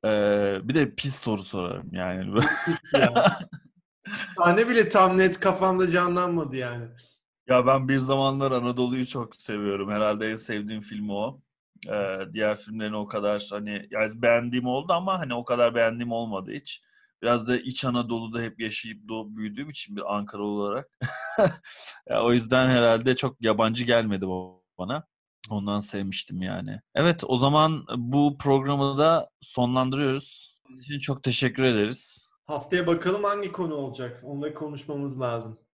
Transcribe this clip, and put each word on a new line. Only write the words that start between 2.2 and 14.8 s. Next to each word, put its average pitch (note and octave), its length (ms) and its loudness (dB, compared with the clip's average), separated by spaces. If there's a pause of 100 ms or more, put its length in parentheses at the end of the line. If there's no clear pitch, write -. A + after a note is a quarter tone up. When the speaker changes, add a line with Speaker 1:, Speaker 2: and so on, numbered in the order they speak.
Speaker 1:
<laughs> - 280 -4
Speaker 2:
Ya. G#3+ 440 4 (960)
Sahne F#3 320 6
bile A3+ 200 4
tam F#3 300 6
net F#3 220 4
kafamda F#3 500 2
canlanmadı F3 680 0
yani. A#2+ 300 -6 (640)
Speaker 1:
Ya B2+ 180 6
ben C3+ 220 4
Bir C3+ 100 4
Zamanlar C3+ 540 2
Anadolu'yu B2 540 0
çok A#2+ 300 -8
seviyorum. G2+ 540 -4
Herhalde G#2+ 400 0
en A2 60 -6
sevdiğim G#2+ 440 -8
film G#2 300 -8
o. A2 300 -6 (480)
Ee, G2 300 -4 (140)
diğer G#2+ 240 0
filmlerini G#2+ 400 -8
o G#2 100 -6
kadar G#2 440 -2
hani, G#2 400 -8
yani A2 320 -2
beğendiğim A#2+ 440 2
oldu C#3+ 260 -2